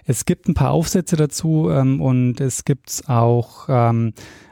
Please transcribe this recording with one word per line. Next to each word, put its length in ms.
es 180
gibt 240
ein 60
paar 180
Aufsätze 460
dazu, 520
ähm, 320
und 380
es 240
gibt 440
auch, 600
ähm, 460